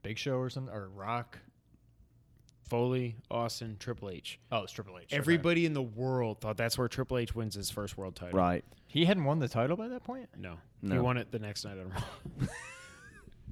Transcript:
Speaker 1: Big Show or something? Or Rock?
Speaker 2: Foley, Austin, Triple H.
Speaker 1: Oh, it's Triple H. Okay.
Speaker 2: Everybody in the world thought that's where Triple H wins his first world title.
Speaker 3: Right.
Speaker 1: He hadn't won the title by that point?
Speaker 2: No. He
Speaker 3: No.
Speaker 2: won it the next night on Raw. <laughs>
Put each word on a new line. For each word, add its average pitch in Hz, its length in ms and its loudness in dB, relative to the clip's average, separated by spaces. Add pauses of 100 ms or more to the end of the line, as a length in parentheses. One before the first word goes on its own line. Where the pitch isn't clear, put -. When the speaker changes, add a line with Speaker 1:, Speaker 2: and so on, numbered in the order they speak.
Speaker 1:
Big 107 140 -4
Show 135 180 0
or 127 140 0
something? 131 260 -6
Or 98 140 -8
Rock? 104 500 -4 (1300)
Speaker 2:
Foley, 120 460 0 (160)
Austin, 117 480 -2
Triple 107 300 -6
H. - 300 -10 (120)
Speaker 1:
Oh, 113 120 0
it's - 100 -12
Triple 95 260 -10
H. 85 60 -18
Okay. 139 100 -4
Speaker 2:
Everybody 165 500 6
in 156 80 2
the 139 80 0
world 120 600 0
thought 107 160 -2
that's 117 200 2
where 120 120 2
Triple 127 280 0
H 120 160 0
wins 110 220 -2
his 101 140 -4
first 104 280 -4
world 95 180 -6
title. 90 220 0
Speaker 3:
Right. 90 280 6 (220)
Speaker 1:
He 160 180 4
hadn't 185 180 6
won 147 160 4
the 143 80 4
title 131 300 2
by 220 100 -6
that 254 160 -8
point? 254 240 -8 (100)
Speaker 2:
No. 90 200 -10 (240)
He 101 80 -2
Speaker 3:
No. 123 120 6
Speaker 2:
won 123 160 6
it 117 140 -4
the 113 80 -2
next 104 240 -6
night 101 140 -8
on 92 120 -8
Raw. - 600 -4
<laughs> 880 60 -10 (960)